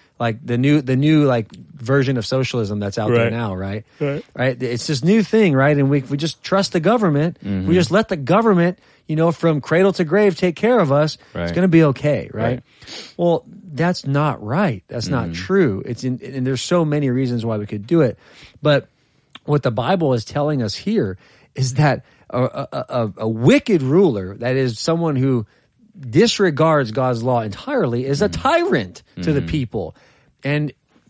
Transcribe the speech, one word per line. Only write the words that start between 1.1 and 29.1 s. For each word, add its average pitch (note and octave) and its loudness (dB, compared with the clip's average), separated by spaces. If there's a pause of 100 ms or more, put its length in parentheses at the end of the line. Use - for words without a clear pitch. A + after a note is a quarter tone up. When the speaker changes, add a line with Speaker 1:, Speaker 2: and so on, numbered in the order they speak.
Speaker 1:
like, A#2+ 0
version C3+ -2
of A2 -4
socialism A#2 -2
that's G2+ -6
out A2 -2
there A#2 4
Speaker 2:
Right. A#2 0
Speaker 1:
now, A2+ -4
right? G2 -6 (140)
Speaker 2:
Right. C#3+ -4 (100)
Speaker 1:
Right? B2 -2
It's A#2+ -6
this C3+ -2
new G#3 4
thing, G3+ 2
right? C#3 4
And C#3 2
we, C#3+ 2
we C#3+ -6
just D#3 -6
trust G3 -2
the F3 0
government. E3+ 2
Speaker 2:
Mm-hmm. F#2+ -4
Speaker 1:
We E3+ 4
just F3 2
let G#3+ 2
the F#3 -4
government, F3+ 2 (280)
you D#3+ -4
know, E3 2
from D#3 0
cradle F#3 2
to F#3 -2
grave F#3 2
take F3+ 0
care A#3 2
of D3+ 2
us. D3 2
It's - -20
Speaker 2:
Right. E2+ -4
Speaker 1:
gonna F3+ 2
be E3 6
okay, C#3 0
right? G#2+ -4
Speaker 2:
Right. B2 -2 (540)
Speaker 1:
Well, E3+ 0 (260)
that's E3+ -2
not C#3+ 0
right. B2 -2
That's A2+ -6
not A#2+ -2
Speaker 2:
Mm-hmm. E2+ -8
Speaker 1:
true. G2+ 0
It's A#2 -8
in, B2+ -4
and C3 -6
there's C3 -2
so F3 0
many D3 0
reasons B2 -2
why A2 -2
we G#2 -6
could G#2 -8
do E3 4
it. A#2+ 2 (460)
But D3 2 (580)
what C#3+ 0
the B2+ 0
Bible C3+ 0
is A#2 0
telling D3 -2
us G#2 -4
here D3 -2 (380)
is C3 -2
that C3+ 2 (260)
a, G#2 -2
a, - -4 (220)
a, A2+ -4
a A2 -4
wicked D3+ 2
ruler, B2+ 2
that B2 -2
is B2+ 0
someone E3 -2
who B2+ 0 (640)
disregards D#3 2
God's B2 -2
law B2 0
entirely, B2 -4
is C#3+ -2
a G3+ 2
Speaker 2:
Mm-hmm. - -8
Speaker 1:
tyrant C#4 0 (180)